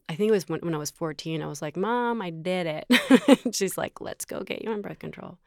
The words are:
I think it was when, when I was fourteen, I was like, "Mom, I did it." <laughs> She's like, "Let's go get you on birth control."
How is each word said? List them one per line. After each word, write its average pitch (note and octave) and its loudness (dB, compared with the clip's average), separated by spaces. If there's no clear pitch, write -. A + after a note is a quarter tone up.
I D#3+ -6
think G#3 2
it - 6
was G3 4
when, D#3+ -2
when E3+ -2
I D3+ -2
was D3 -6
fourteen, D#3+ -4
I D3+ -6
was D3 -10
like, D3+ -6
"Mom, A#3 0
I F3+ -6
did E3+ -2
it." A#3+ 4
<laughs> - -8
She's F#3+ -2
like, - -6
"Let's - -10
go - -8
get - -8
you A3 -4
on G#3 -4
birth - -12
control." - -14